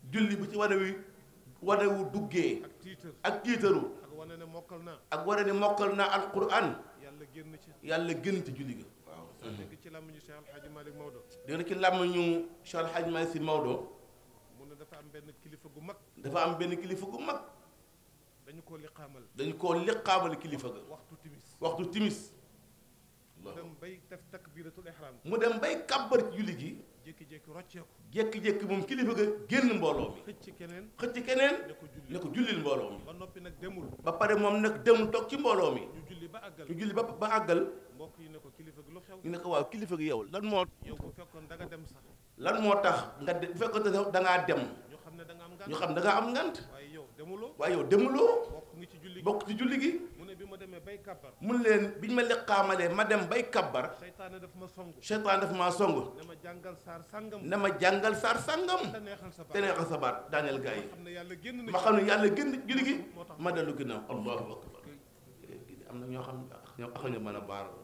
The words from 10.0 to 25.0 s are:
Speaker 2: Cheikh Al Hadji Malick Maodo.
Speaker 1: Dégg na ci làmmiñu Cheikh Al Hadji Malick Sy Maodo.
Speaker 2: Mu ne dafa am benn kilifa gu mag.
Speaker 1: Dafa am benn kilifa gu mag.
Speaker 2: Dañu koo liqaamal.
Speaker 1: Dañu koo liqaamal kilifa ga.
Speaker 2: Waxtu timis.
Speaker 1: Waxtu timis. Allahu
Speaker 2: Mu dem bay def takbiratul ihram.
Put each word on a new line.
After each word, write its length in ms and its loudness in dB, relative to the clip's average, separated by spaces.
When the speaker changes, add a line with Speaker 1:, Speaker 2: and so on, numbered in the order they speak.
Speaker 2:
Cheikh 180 -20
Al 160 -20
Hadji 160 -18
Malick 260 -16
Maodo. 280 -16
Speaker 1:
Dégg 100 -4
na 80 -4
ci 100 -4
làmmiñu 720 2
Cheikh 160 -6
Al 140 0
Hadji 180 0
Malick 200 -2
Sy 80 -4
Maodo. 340 0
Speaker 2:
Mu 80 -20
ne 100 -20
dafa 220 -20
am 140 -20
benn 300 -18
kilifa 280 -20
gu 120 -18
mag. 160 -14
Speaker 1:
Dafa 260 0
am 140 2
benn 200 -2
kilifa 280 -8
gu 140 -10
mag. 220 -4
Speaker 2:
Dañu 180 -20
koo 140 -18
liqaamal. 460 -20
Speaker 1:
Dañu 220 -4
koo 160 2
liqaamal 640 2
kilifa 320 -8
ga. 100 -12
Speaker 2:
Waxtu 320 -18
timis. 220 -20
Speaker 1:
Waxtu 300 -2
timis. 420 -2
Allahu 180 -16
Speaker 2:
Mu 40 -14
dem 180 -16
bay 200 -16
def 120 -18
takbiratul 560 -16
ihram. 360 -16